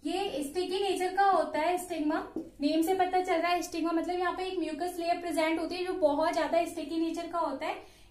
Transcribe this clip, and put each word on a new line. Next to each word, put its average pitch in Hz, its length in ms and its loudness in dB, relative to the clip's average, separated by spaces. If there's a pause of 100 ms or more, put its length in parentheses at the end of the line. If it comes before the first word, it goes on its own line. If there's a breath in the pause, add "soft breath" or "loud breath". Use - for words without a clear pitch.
ये 349 380 -2
sticky 359 380 -2
nature 370 340 0
का 392 80 4
होता 330 340 2
है 339 200 2
stigma, 320 600 -2
नेम 311 440 0
से 370 120 2
पता 370 260 2
चल 370 140 0
रहा 330 180 2
है 349 100 2
stigma 339 300 -2
मतलब 330 260 0
यहाँ 349 180 0
पे 370 80 -4
एक 370 140 -4
mucus 311 400 -4
layer 339 220 0
present 330 400 0
होती 330 140 -4
है 359 100 -2
जो 370 80 -2
बहुत 311 420 2
ज्यादा 330 300 2
sticky 330 320 -6
nature 330 300 -2
का 349 120 -4
होता 302 280 -2
है। 381 160 -6 (280 loud breath)